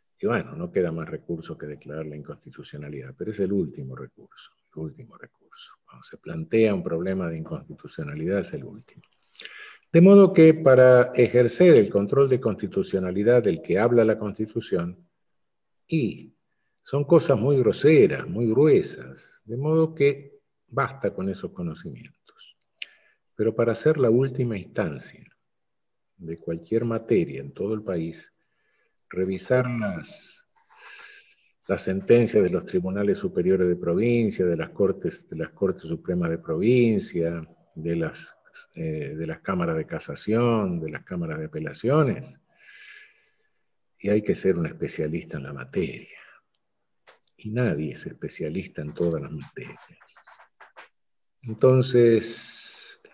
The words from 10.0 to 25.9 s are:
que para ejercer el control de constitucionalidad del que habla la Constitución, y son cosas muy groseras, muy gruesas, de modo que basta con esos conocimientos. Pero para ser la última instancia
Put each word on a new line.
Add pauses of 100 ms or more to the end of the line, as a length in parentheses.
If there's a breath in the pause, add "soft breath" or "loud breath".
que
para
ejercer
el
control
de
constitucionalidad
del
que
habla
la
Constitución, (840)
y (480)
son
cosas
muy
groseras,
muy
gruesas,
de
modo
que (280)
basta
con
esos
conocimientos. (800 loud breath)
Pero
para
ser
la
última
instancia (880)